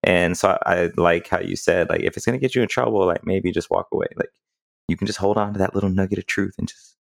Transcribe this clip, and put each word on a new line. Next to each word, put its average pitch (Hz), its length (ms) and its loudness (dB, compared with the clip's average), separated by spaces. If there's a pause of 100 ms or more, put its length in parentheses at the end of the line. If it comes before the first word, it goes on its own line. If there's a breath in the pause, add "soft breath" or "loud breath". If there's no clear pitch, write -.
And 87 340 2
so 95 280 2
I, 87 100 2 (100)
I 85 120 -2
like 85 320 2
how 90 100 0
you 92 180 -6
said, 85 320 2
like, - 120 0
if - 160 -2
it's - 80 -12
gonna 123 120 0
get 135 180 -2
you 123 60 2
in 107 80 2
trouble, 113 360 2
like, 87 200 0
maybe 90 260 0
just 85 180 -4
walk 90 220 0
away. - 160 -2 (100)
Like, - 140 -4 (580)
you 90 80 0
can 101 100 -2
just 107 120 -6
hold 101 180 2
on 104 160 -2
to 101 60 -6
that 95 160 0
little 101 140 2
nugget 95 300 0
of 98 60 -12
truth 98 320 -4
and - 100 -6
just - 280 -20 (100)